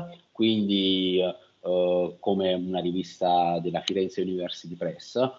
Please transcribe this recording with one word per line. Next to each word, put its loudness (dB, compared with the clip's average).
quindi, 2
eh, 0
come 0
una -2
rivista 0
della -2
Firenze -2
University -6
Press, -4